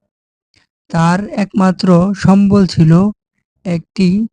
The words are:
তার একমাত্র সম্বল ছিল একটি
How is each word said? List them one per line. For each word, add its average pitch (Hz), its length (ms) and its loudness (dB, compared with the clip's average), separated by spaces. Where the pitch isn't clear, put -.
তার 175 400 -2
একমাত্র 190 880 -2
সম্বল 196 500 2
ছিল 170 440 2
একটি 180 680 -4